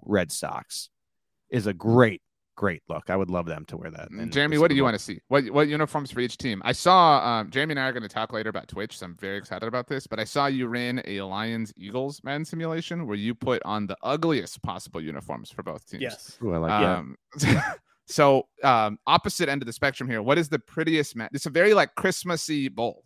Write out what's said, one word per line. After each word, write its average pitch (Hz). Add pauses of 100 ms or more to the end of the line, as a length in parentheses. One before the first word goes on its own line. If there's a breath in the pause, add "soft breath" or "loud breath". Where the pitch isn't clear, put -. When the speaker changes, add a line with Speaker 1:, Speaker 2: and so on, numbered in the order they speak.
Speaker 1:
Red 90
Sox - (580)
is 107
a 101
great, 110 (360)
great 90
look. 78
I 92
would 95
love 87
them 78
to -
wear 78
that 76
Speaker 2:
Mm, 98
Speaker 1:
in 113
Speaker 2:
Jeremy, 147
Speaker 1:
the 147
Speaker 2:
what 170
do 151
Speaker 1:
Super 135
Speaker 2:
you 135
Speaker 1:
Bowl. 131
Speaker 2:
wanna 107
see? -
What, 135
what 147
uniforms 151
for -
each 123
team? 104
I 127
saw, 170
um, 110
Jeremy 151
and 143
I 131
are 131
gonna 113
talk 110
later 110
about -
Twitch, 104
so 92
I'm 87
very 98
excited 95
about 120
this, 135
but 110
I 110
saw 143
you 131
ran 120
a 98
Lions-Eagles 110
Madden 147
simulation 165
where 104
you 107
put 123
on 104
the 92
ugliest 147
possible 90
uniforms 73
for -
both -
teams. -
Speaker 3:
Yes. -
Speaker 1:
Ooh, 104
I 82
like 82
that. 104
Speaker 2:
Um, 65 (200)
<laughs> -
so, 139 (160)
um, 110
opposite 170
end 139
of 120
the 117
spectrum 135
here. 113
What 131
is 165
the 147
prettiest 160
ma-, 113
it's 139
a 147
very, 185
like, 160
Christmassy 160
bowl -